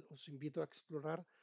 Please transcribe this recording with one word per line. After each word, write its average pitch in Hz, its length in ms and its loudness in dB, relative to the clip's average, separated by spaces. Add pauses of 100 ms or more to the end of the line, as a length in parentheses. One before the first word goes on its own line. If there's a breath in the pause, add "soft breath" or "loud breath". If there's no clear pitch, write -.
(100)
os 143 180 -8
invito 147 320 0
a 156 40 6
explorar 156 640 0 (160 soft breath)